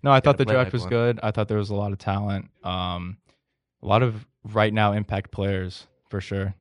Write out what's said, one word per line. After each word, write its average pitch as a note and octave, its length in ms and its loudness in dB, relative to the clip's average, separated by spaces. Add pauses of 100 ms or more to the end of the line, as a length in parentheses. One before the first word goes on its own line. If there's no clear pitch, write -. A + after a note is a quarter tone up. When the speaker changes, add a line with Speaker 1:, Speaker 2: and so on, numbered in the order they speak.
Speaker 1:
no, C#3+ 100 2
I C3+ 80 8
thought - 40 -8 (120)
Speaker 2:
Gotta - 20 -12
Speaker 1:
the C#3 80 4
Speaker 2:
play A2 80 2
Speaker 1:
draft B2+ 140 4
Speaker 2:
like - 40 -8
Speaker 1:
was A#2+ 100 -2
Speaker 2:
one. F2+ 80 -6
Speaker 1:
good. A#2 320 2
I G#2+ 100 -2
thought G#2+ 160 -2
there G#2+ 100 0
was G2+ 120 -2
a G#2+ 40 -4
lot G2+ 180 -4
of F#2+ 60 -8
talent. G2+ 520 -4 (140)
Um, F2+ 540 -6 (640)
a - 40 -10
lot G#2+ 160 4
of A2+ 240 -2 (180)
right G#2+ 280 2
now G#2+ 200 4
impact G2+ 380 -4
players F#2+ 560 -4 (220)
for G2+ 140 -6
sure. G2 380 -4